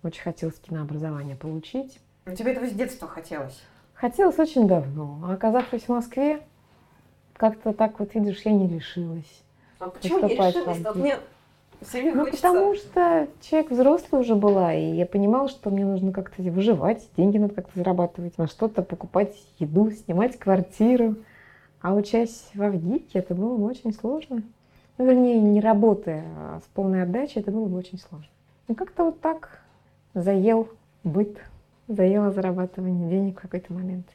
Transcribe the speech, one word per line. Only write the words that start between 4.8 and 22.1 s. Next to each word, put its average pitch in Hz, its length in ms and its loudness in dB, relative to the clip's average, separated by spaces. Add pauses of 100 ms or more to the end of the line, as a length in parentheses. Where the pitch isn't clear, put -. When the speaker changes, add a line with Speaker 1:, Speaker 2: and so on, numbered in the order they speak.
Speaker 1:
А 185 100 -4
оказавшись 226 500 -2
в - 40 -8
Москве, 262 540 -2 (920)
как-то 220 380 -2
так 214 280 -2
вот, 202 140 -6
видишь, 208 280 -2
я 214 100 2
не 196 160 4
решилась 165 760 -8 (360)
Speaker 2:
А 180 100 -10
почему 320 300 -2
не - 40 2 (140)
Speaker 1:
поступать 185 200 4
Speaker 2:
решилась? - 80 -2
Speaker 1:
в 170 140 -4
Speaker 2:
Вот 170 60 -8
Speaker 1:
Москву. 208 180 -4
Speaker 2:
мне 277 140 0 (680)
всё - 160 -10
время 285 180 0
Speaker 1:
Ну, 294 80 2
Speaker 2:
хочется - 240 -4
Speaker 1:
потому 392 260 4
что 339 540 2 (140)
человек 311 280 0
взрослый 269 520 4
уже 233 120 2
была, 196 400 4
и 160 220 -2
я 180 100 0
понимала, 214 420 2
что 220 220 -8
мне 196 160 0
нужно 190 260 -2
как-то 190 300 -10
выживать, 190 760 0
деньги 202 220 4
надо 208 160 0
как-то - 240 -12
зарабатывать, 175 600 -2
на 165 100 0
что-то 214 340 -4
покупать - 540 -4 (220)
еду, 180 340 2
снимать 214 460 -2
квартиру. 220 760 2 (680)
А 190 140 -2
учась 226 600 -2